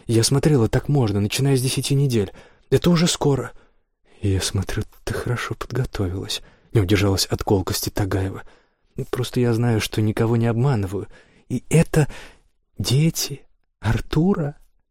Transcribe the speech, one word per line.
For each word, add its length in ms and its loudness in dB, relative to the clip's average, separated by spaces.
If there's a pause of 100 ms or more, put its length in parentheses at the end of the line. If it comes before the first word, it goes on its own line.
Я 160 4
смотрела, 440 4
так 200 0
можно, 320 2
начиная 360 0
с 60 2
десяти 340 -2
недель. 360 2 (380)
Это 200 2
уже 180 4
скоро». 440 0 (720)
«Я 200 0
смотрю, 420 -4 (220)
ты 80 -4
хорошо 420 -6
подготовилась», 840 -6 (320)
не 80 4
удержалась 440 2
от 180 -4
колкости 460 -2
Тагаева. 540 -4 (680)
«Просто 280 -4
я 140 2
знаю, 260 2
что 220 -2
никого 340 0
не 120 2
обманываю. 600 0 (400)
И 220 -4
это 380 4 (720)
дети 680 0 (360)
Артура?» 800 0 (340)